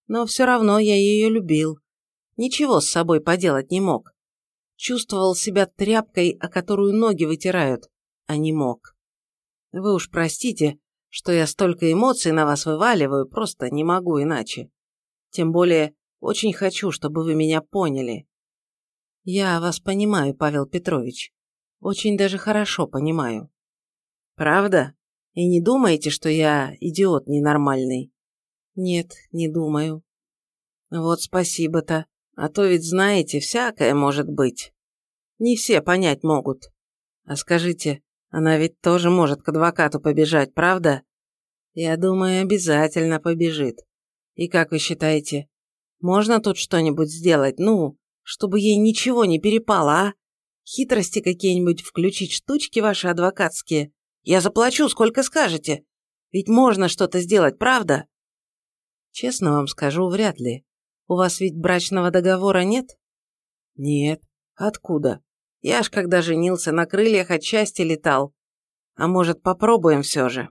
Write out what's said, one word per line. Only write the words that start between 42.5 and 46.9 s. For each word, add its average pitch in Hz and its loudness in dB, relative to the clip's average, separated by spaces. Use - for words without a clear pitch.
побежит. 160 -2
И 175 -6
как 170 0
вы 156 -2
считаете, 151 -2
можно 208 2
тут 208 -2
что-нибудь 160 0